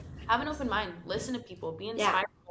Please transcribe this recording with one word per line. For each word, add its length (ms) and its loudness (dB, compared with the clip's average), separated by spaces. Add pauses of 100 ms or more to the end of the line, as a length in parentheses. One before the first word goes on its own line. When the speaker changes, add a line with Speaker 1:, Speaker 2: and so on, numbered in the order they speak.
(260)
Speaker 1:
have 140 4
an 80 -2
open 200 -2
mind. 240 0 (120)
Listen 300 -2
to 60 -2
people. 320 -6
Be 140 -6
Speaker 2:
Yeah. 60 -4
Speaker 1:
inspired 340 4 (240)